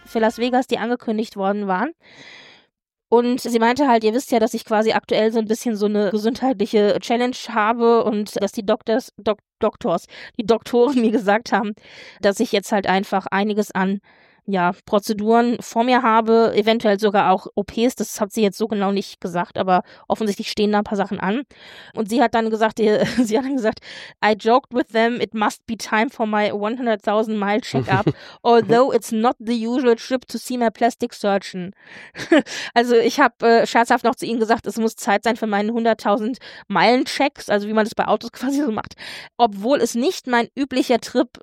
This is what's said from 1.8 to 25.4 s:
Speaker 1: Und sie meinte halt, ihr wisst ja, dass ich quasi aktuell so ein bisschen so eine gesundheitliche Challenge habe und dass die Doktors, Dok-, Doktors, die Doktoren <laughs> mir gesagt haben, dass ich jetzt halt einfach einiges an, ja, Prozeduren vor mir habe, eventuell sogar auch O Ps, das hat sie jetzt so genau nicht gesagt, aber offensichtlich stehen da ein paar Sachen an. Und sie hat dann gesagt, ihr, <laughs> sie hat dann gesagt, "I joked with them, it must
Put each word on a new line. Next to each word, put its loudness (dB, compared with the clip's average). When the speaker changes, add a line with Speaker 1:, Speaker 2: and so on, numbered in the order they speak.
Speaker 1:
Und 2
sie 0
meinte 2
halt, 4
ihr 2
wisst -4
ja, 4
dass 0
ich -8
quasi 0
aktuell 0
so -2
ein 0
bisschen -4
so -2
eine 0
gesundheitliche 0
Challenge -2
habe 2
und -4
dass -2
die -8
Doktors, -2
Dok-, -4
Doktors, -2
die -6
Doktoren 2
<laughs> 2
mir 2
gesagt 0
haben, 0
dass 2
ich -2
jetzt -2
halt 0
einfach 0
einiges -2
an, -2
ja, 0
Prozeduren 2
vor -2
mir 2
habe, 4
eventuell 2
sogar 2
auch 0
O -2
Ps, 0
das -6
hat -4
sie -2
jetzt 0
so -2
genau -2
nicht -6
gesagt, -6
aber 2
offensichtlich -4
stehen 0
da 2
ein 0
paar -6
Sachen -4
an. -2
Und -4
sie 0
hat 2
dann 0
gesagt, 0
ihr, 4
<laughs> 0
sie 0
hat -2
dann -4
gesagt, -2
"I 4
joked 0
with -2
them, 0
it -4
must -4